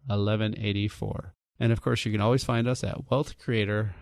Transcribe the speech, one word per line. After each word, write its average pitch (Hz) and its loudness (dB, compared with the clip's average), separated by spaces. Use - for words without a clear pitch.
eleven 107 0
eighty-four. 104 -2
And, 117 4
of 107 0
course, 120 0
you 107 -2
can 107 2
always 123 4
find 117 0
us 127 -2
at - -4
wealth 139 -2
creator 104 0